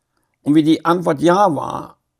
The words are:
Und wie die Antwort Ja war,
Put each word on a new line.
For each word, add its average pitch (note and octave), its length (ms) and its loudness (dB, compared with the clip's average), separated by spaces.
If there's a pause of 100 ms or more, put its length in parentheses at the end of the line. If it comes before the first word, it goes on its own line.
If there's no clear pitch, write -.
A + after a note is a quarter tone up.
(440)
Und D3 120 0
wie D#3 80 4
die D#3+ 220 0
Antwort E3+ 360 -2
Ja F3+ 320 2
war, - 440 -10 (220)